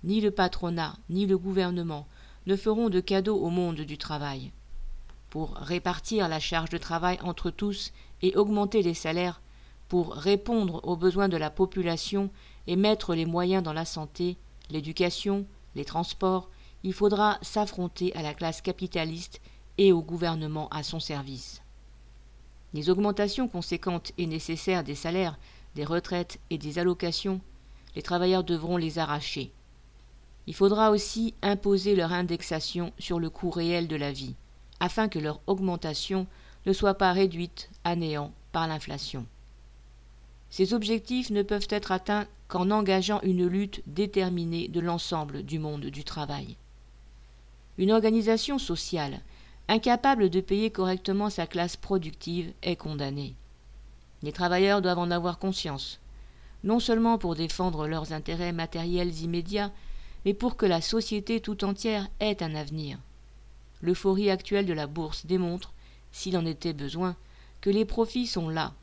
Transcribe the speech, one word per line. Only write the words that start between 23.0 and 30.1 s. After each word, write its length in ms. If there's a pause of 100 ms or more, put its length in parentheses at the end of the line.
conséquentes 680
et 100
nécessaires 560
des 120
salaires, 420 (380)
des 80
retraites 560 (100)
et 80
des 220
allocations, 640 (540)
les 60
travailleurs 420
devront 340
les 220
arracher. 520 (960)